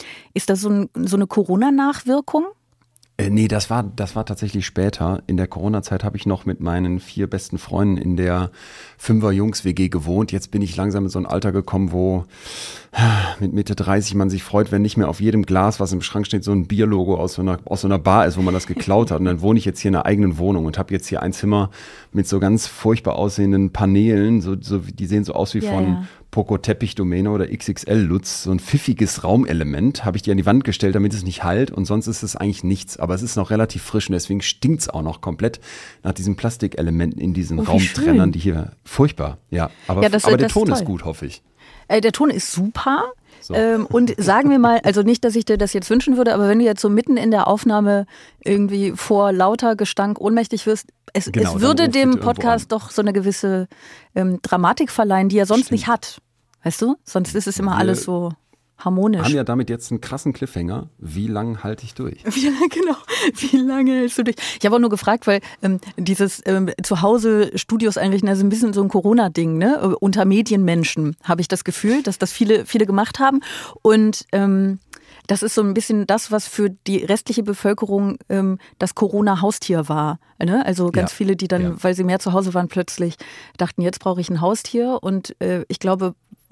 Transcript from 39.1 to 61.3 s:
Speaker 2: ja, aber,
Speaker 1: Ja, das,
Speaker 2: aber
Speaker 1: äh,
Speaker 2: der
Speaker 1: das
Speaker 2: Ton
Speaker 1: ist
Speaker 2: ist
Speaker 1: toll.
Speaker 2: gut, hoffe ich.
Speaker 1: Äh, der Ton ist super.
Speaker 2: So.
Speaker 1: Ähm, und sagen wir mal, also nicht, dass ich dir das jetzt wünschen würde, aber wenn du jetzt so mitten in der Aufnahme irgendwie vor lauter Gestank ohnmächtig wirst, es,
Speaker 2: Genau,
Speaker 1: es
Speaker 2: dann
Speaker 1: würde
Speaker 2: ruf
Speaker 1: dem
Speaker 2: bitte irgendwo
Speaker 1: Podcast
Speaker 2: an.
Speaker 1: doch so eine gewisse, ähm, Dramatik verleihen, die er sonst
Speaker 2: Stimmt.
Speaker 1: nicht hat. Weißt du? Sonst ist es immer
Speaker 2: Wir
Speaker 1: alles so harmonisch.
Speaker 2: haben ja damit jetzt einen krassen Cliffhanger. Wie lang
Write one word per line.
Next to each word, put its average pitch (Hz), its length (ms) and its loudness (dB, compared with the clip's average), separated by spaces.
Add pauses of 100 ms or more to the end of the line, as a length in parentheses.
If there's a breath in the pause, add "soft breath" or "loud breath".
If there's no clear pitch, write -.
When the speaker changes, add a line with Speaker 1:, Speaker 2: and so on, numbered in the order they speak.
Speaker 2:
ja, 85 200 -2 (180 loud breath)
aber, 92 160 2
Speaker 1:
Ja, 208 60 4
das, 208 160 0
Speaker 2:
aber 220 80 6
Speaker 1:
äh, - 40 6
Speaker 2:
der 226 100 4
Speaker 1:
das 220 60 -2
Speaker 2:
Ton 214 140 4
Speaker 1:
ist - 60 2
Speaker 2:
ist 262 60 0
Speaker 1:
toll. 175 80 -4
Speaker 2:
gut, 92 180 -6
hoffe 80 200 -8
ich. - 160 -14 (460 soft breath)
Speaker 1:
Äh, 214 140 2
der 220 100 2
Ton 302 180 2
ist - 220 -4
super. 269 540 -2 (340 loud breath)
Speaker 2:
So. - 140 -12
Speaker 1:
Ähm, 220 320 2
und 233 320 2
sagen 214 320 4
wir 277 100 6
mal, 233 240 6
also 202 200 4
nicht, 226 200 4
dass 226 140 2
ich 226 80 0
dir 214 120 2
das 202 140 0
jetzt 190 180 -4
wünschen 254 280 2
würde, 233 160 4
aber 202 160 4
wenn 214 100 6
du 240 60 6
jetzt 208 160 2
so 208 80 2
mitten 226 260 4
in 226 160 2
der 202 160 4
Aufnahme 208 600 2 (360 loud breath)
irgendwie 202 500 2
vor 202 380 2
lauter 208 460 2
Gestank 202 420 -2
ohnmächtig 220 460 0
wirst, 214 240 -2 (240)
es, 180 180 -4
Speaker 2:
Genau, 110 140 2
Speaker 1:
es 175 80 -2
Speaker 2:
dann 196 80 0
Speaker 1:
würde 302 220 4
Speaker 2:
ruf 269 100 2
Speaker 1:
dem 269 160 4
Speaker 2:
bitte 254 100 2
irgendwo - 60 -6
Speaker 1:
Podcast 233 480 0
Speaker 2:
an. 220 60 -2
Speaker 1:
doch - 120 -14
so 214 100 -2
eine 202 120 2
gewisse, 190 560 0 (460 loud breath)
ähm, 185 260 0
Dramatik 180 500 0
verleihen, 196 380 2
die 196 80 2
er 202 80 4
sonst 226 220 2
Speaker 2:
Stimmt. - 120 -4
Speaker 1:
nicht - 80 -6
hat. - 300 -2 (460)
Weißt - 180 -2
du? 254 220 0
Sonst - 320 -4
ist 202 100 -2
es 196 140 -6
immer 190 140 0
Speaker 2:
Wir 185 40 0
Speaker 1:
alles 185 280 0
so 175 260 -4 (480)
harmonisch. 185 440 0
Speaker 2:
haben 147 120 2
ja 135 80 0
damit 120 260 -2
jetzt 117 220 -8
einen 117 100 -4
krassen 135 320 -6
Cliffhanger. 92 640 -6
Wie 90 300 -6
lang 110 360 -4